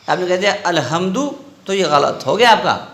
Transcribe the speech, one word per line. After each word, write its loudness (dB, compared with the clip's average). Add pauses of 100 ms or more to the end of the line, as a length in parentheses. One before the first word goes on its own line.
آپ 0
نے -4
کہہ 0
دیا 0 (100)
الحمدو، -2 (340)
تو -6
یہ 0
غلط 0
ہو 0
گیا 4
آپ 6
کا 0 (180)